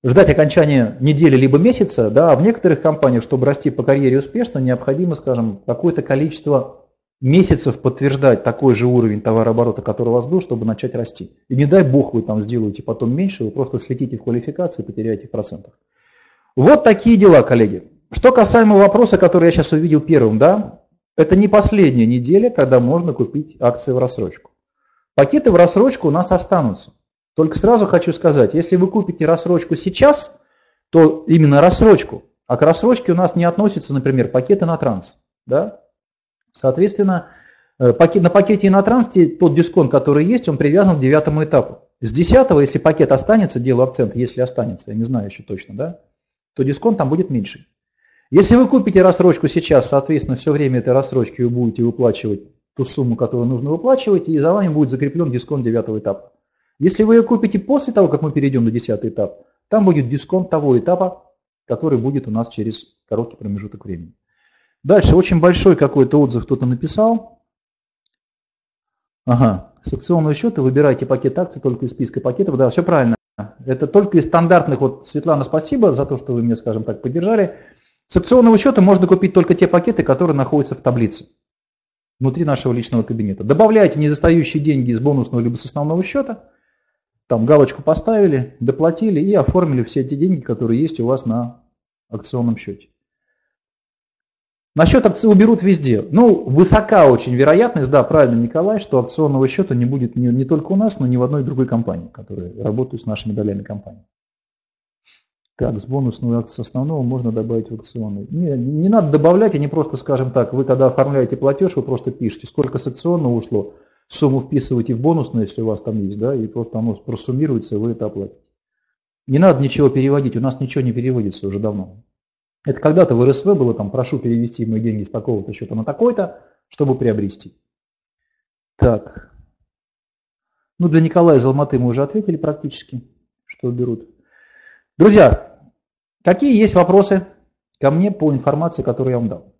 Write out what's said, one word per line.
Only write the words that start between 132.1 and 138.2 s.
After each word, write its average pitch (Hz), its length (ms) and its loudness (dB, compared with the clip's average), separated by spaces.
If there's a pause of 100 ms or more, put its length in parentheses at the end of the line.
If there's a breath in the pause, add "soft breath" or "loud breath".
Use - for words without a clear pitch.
практически, 151 640 -10 (460)
что - 240 -8
берут. 123 360 -6 (920 soft breath)
Друзья, 180 600 6 (640)
какие 233 320 2
есть 208 180 2
вопросы 185 520 2 (520)
ко 139 120 2
мне 180 200 0
по 156 220 -2